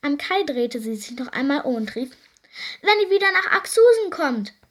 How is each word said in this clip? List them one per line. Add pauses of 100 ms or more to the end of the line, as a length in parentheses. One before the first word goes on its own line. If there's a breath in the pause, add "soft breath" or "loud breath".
Am
Kai
drehte
sie
sich
noch
einmal
um
und
rief: (680 loud breath)
„Wenn
ihr
wieder
nach
Axhusen
kommt, (180)